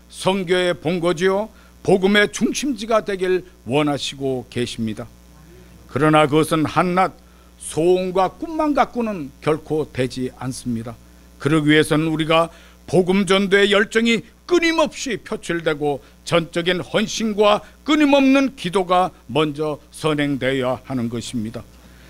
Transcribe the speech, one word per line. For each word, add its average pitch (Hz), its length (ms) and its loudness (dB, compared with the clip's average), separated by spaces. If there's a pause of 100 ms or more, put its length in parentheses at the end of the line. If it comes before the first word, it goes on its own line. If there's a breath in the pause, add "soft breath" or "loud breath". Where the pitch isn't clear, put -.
선교의 180 680 0
본거지요 180 760 -2 (340 soft breath)
복음의 202 480 4
중심지가 226 760 -2
되길 185 400 -2 (200 loud breath)
원하시고 135 840 -2
계십니다. 117 580 -6 (800 loud breath)
그러나 156 400 4
그것은 156 380 2
한낱 180 480 0 (440 soft breath)
소원과 185 760 0
꿈만 311 400 -4
갖고는 214 580 -2 (100)
결코 151 500 -2
되지 127 460 -4
않습니다. 123 580 -8 (440 soft breath)
그러기 147 300 2
위해서는 156 380 4
우리가 160 420 0 (380 loud breath)
복음 185 380 2
전도의 196 460 2
열정이 220 500 2 (280 soft breath)
끊임없이 330 680 0
표출되고 156 880 -4 (220 soft breath)
전적인 170 560 0
헌신과 208 800 0 (220 loud breath)
끊임없는 277 720 4
기도가 180 560 0 (160 soft breath)
먼저 151 520 -2 (120)
선행되어야 135 960 -2
하는 123 220 -4
것입니다. 113 560 -8 (460 loud breath)